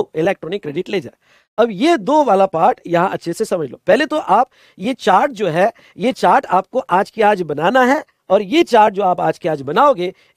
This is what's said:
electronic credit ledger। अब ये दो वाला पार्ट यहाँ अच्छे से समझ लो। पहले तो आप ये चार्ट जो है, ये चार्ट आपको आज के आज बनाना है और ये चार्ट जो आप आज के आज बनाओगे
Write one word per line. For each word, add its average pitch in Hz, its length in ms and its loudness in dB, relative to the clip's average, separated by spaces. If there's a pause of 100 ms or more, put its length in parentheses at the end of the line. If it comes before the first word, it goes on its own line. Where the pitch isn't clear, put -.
(180)
electronic 180 440 -4
credit 151 280 -8
ledger। 180 240 -6 (440)
अब 233 140 2
ये 285 260 0
दो 277 260 2
वाला 196 220 2
पार्ट 170 420 0
यहाँ 175 240 0
अच्छे 170 220 -8
से 220 120 -4
समझ 170 240 -6
लो। 131 180 -18
पहले 254 180 2
तो 302 120 -6
आप 226 320 0 (280)
ये 220 160 -6
चार्ट 233 380 2
जो 202 160 -6
है, 180 240 0 (260)
ये 220 140 -2
चार्ट 208 340 2
आपको 190 340 -2
आज 190 320 -2
के 220 120 -6
आज 208 180 2
बनाना 170 440 0
है 277 180 0 (260)
और 196 120 2
ये 220 220 0
चार्ट 220 300 4
जो 196 100 -4
आप 175 180 0
आज 160 160 -2
के 175 120 -6
आज 151 120 -4
बनाओगे 180 520 0 (240)